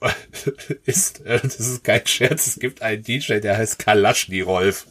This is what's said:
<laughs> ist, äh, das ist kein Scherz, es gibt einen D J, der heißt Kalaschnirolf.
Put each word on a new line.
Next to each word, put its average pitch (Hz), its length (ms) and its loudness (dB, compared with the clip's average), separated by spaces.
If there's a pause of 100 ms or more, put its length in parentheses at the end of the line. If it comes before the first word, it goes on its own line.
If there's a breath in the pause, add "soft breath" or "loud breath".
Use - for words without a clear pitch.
<laughs> - 840 -6
ist, - 400 -2
äh, 117 140 2
das 131 200 -4
ist 123 240 -6
kein 120 240 2
Scherz, - 400 2
es - 120 -4
gibt - 220 -6
einen 110 220 -4
D 117 140 -4
J, 110 260 -2
der 101 140 2
heißt 110 200 -2
Kalaschnirolf. 95 1120 2